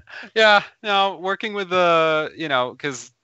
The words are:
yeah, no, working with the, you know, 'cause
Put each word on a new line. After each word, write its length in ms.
yeah, 280
no, 360
working 360
with 160
the, 680
you 120
know, 260
'cause 380